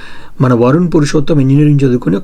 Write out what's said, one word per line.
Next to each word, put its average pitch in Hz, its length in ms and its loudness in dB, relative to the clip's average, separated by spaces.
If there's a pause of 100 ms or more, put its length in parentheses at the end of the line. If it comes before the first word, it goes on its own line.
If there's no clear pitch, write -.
(420)
మన 127 120 2
వరుణ్ 139 420 0
పురుషోత్తం 151 440 0
ఇంజనీరింగ్ 143 440 2
చదువుకుని 127 400 0